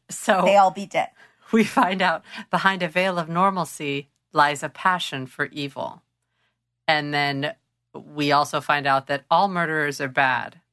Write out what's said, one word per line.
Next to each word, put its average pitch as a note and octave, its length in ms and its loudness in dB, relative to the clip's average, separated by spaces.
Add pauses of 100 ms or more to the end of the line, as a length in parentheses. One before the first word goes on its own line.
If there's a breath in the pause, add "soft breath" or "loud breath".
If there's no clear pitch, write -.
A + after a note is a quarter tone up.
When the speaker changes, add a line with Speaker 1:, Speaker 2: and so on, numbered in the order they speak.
Speaker 1:
So F#3+ 340 0
Speaker 2:
They F#3+ 140 4
all F#3+ 140 6
be G3 140 -8
dead. - 240 -4 (440 soft breath)
Speaker 1:
we A3+ 120 6
find F#3 360 0
out E3+ 220 -2 (260 loud breath)
behind F#3 340 0
a F3 60 0
veil F3+ 280 0
of E3 120 -4
normalcy E3 800 -2 (240)
lies D3 300 2
a D3+ 60 -6
passion F3 580 -4
for - 200 -6
evil. - 540 -10 (840)
And D3 260 0
then C#3+ 420 -2 (380)
we D3 380 -4
also C#3+ 300 2
find D3 260 0
out C3+ 200 2
that C#3+ 240 -4
all F3+ 180 4
murderers D#3 520 -2
are C#3 80 -4
bad, C3 500 -2 (140)